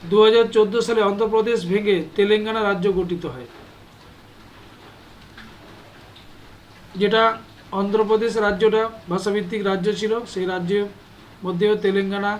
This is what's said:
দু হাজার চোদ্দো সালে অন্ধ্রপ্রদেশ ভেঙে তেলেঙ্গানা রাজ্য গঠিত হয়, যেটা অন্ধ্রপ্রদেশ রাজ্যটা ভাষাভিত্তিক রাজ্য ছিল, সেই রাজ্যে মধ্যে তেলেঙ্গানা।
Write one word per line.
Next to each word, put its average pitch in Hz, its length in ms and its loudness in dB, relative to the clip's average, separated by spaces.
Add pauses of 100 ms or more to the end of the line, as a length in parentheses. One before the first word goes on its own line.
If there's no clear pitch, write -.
(100)
দু 208 120 6
হাজার 226 220 6
চোদ্দো 214 360 2
সালে 220 220 0
অন্ধ্রপ্রদেশ 208 640 0
ভেঙে 190 380 0 (120)
তেলেঙ্গানা 214 460 0
রাজ্য 196 340 0
গঠিত 175 300 -4
হয়, 123 200 -12 (3500)
যেটা 220 420 2 (340)
অন্ধ্রপ্রদেশ 214 640 0
রাজ্যটা 214 540 0 (200)
ভাষাভিত্তিক 196 560 -2
রাজ্য 196 280 0
ছিল, 220 300 -2
সেই 185 220 -6
রাজ্যে 185 380 -2 (600)
মধ্যে 180 220 0 (100)
তেলেঙ্গানা। 196 640 -2